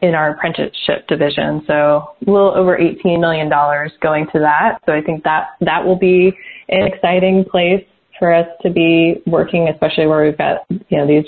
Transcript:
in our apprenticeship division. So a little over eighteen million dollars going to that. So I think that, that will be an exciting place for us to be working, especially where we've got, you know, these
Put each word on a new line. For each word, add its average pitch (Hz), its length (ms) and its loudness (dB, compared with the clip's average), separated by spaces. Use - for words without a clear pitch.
in 175 120 2
our 156 160 0
apprenticeship 147 760 -6
division. 151 580 -2
So 151 80 0
a 147 560 0
little 196 260 4
over 185 220 2
eighteen 170 420 0
million 160 300 0
dollars 147 500 0
going 156 320 0
to 160 60 0
that. 151 480 0
So 165 60 2
I 151 100 -2
think 156 220 -6
that, 156 260 -2
that 165 240 -2
will 185 140 0
be 185 340 4
an 190 160 0
exciting 190 580 0
place 180 400 0
for 170 140 2
us 170 140 2
to 185 80 -2
be 165 560 2
working, 165 420 0
especially 156 380 -2
where 156 180 2
we've 151 140 0
got, 147 320 -2
you - 260 -6
know, 143 100 0
these 151 220 2